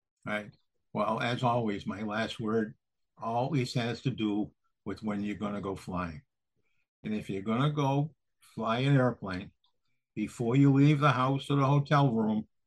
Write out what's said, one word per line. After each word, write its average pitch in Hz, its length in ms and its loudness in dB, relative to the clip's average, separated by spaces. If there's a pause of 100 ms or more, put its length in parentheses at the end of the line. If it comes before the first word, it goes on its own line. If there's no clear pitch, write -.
(260)
Right. 104 260 -6 (420)
Well, 110 260 -2
as 123 240 -2
always, 113 420 0
my 104 180 -8
last 107 360 -6
word 110 340 -2 (480)
always 120 520 -2
has 117 300 -2
to 131 60 -2
do 104 400 -2 (360)
with 98 180 -10
when 104 180 -4
you're 104 140 -6
gonna 101 260 -6
go 95 140 -6
flying. 87 460 -8 (800)
And 107 100 -6
if 107 160 -6
you're 98 120 -6
gonna 120 300 0
go 143 400 0 (280)
fly 113 400 -4
an 131 160 4
airplane, 104 560 0 (640)
before 117 400 -2
you 139 160 8
leave 143 300 6
the 143 100 6
house 135 380 0
or 143 80 2
the 139 80 4
hotel 143 440 4
room, 110 380 0 (200)